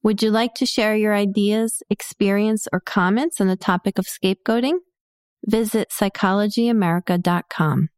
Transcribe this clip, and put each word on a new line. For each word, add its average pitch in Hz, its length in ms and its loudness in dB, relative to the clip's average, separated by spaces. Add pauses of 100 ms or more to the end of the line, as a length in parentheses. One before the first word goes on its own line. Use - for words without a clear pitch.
Would 214 180 2
you 214 80 2
like 226 240 0
to - 100 -2
share 214 300 0
your 214 180 2
ideas, 208 760 0
experience, 208 800 0
or 185 60 -2
comments 208 640 0
on 190 80 2
the 185 80 0
topic 190 420 -2
of 185 80 -4
scapegoating? 240 720 -2 (680)
Visit 220 460 0
psychology 208 800 0
america 180 500 0
dot 175 320 -2
com. 151 480 0